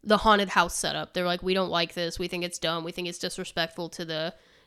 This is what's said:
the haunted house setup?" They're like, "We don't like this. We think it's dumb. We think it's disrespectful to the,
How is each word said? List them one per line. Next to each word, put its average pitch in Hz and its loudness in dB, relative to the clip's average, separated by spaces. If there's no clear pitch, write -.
the 208 6
haunted 202 6
house 175 2
setup?" 156 -4
They're 180 0
like, 175 0
"We 185 2
don't 185 2
like 170 0
this. 170 -4
We 175 -2
think 175 -4
it's 175 -6
dumb. 165 -2
We 175 -6
think 180 -6
it's 175 -10
disrespectful 175 -4
to 180 -8
the, 160 -4